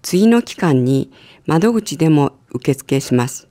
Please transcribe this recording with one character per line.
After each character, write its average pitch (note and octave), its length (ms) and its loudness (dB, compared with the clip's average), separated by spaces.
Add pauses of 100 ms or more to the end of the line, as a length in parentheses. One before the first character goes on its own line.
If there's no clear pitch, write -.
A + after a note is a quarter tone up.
次 F#3+ 260 0
の A#3 160 4
期 - 140 -14
間 C3+ 280 0
に C3+ 260 -2 (340)
窓 E3 280 0
口 G#3+ 260 -6
で D#3+ 100 2
も D3 240 2 (180)
受 C3 240 -2
付 C3+ 260 -4
し - 140 -4
ま B2 140 0
す。 - 220 -16